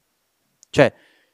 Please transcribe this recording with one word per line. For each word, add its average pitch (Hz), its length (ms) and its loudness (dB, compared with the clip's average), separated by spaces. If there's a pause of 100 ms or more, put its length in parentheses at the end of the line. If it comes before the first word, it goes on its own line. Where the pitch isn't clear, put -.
(680)
Cioè, 131 240 0 (420)